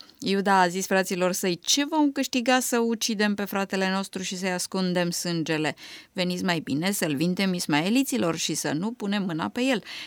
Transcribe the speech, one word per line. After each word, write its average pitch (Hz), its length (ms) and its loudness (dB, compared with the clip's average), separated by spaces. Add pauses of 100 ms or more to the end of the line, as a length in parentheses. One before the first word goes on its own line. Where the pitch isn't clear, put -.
(180)
Iuda 196 420 4
a 180 80 6
zis 185 180 -2
fraților 185 460 2
săi, 180 260 0
"Ce - 260 0
vom 302 280 4
câștiga 254 480 2
să 247 180 0
ucidem 220 560 0
pe 202 100 -4
fratele 190 460 0
nostru 190 320 -2
și 185 140 -6
să-i 185 160 -2
ascundem 180 580 0
sângele? 160 640 -2 (380)
Veniți 180 320 -2
mai 175 160 0
bine 160 300 -2
să-l 170 240 -2
vindem 180 400 0
ismaeliților 180 840 0
și - 180 -4
să 143 180 -2
nu 180 200 -2
punem 202 300 -4
mâna 180 260 -2
pe 240 140 -4
el, 262 200 2 (240)